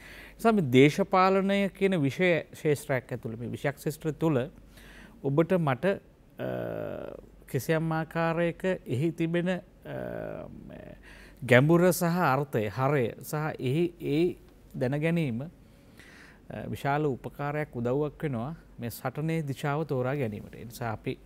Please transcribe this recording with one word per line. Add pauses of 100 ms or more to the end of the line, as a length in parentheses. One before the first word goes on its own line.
(320)
නිසා
මේ
දේශපාලනය (100)
කියන
විෂය (220)
ශේෂ්ත්‍රයක්
ඇතුළේ,
මේ
විෂයක්
ශේෂ්ත්‍රය
තුළ (840)
ඔබට
මට, (500)
අ, (960)
කිසියම්
ආකාරයක (240)
එහි
තිබෙන,
අ, (1800)
ගැඹුර (100)
සහ
අර්ථය,
හරය (160)
සහ (260)
එහි (180)
ඒ (360)
දැන
ගැනීම,
අ, (1160)
විශාල
උපකාරයක්,
උදව්වක්
වෙනවා (240)
මේ
සටනේ
දිශාව
තෝරා
ගැනීමට.
ඒ
නිසා
අපි